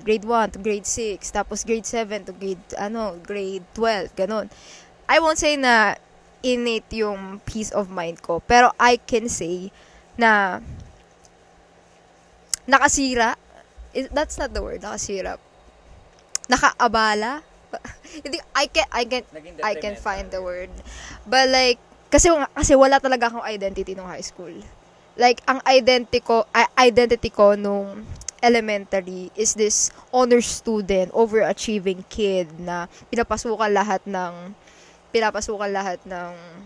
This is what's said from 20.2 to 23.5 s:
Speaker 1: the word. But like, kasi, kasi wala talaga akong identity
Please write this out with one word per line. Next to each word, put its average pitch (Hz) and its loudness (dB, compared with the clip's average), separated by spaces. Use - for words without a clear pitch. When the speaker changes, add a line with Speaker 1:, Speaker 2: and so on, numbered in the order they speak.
Speaker 1:
the 185 -6
word. 180 -10
But 262 4
like, 254 2
kasi, 294 6
kasi 277 4
wala 269 8
talaga 247 0
akong 233 -10
identity 190 -6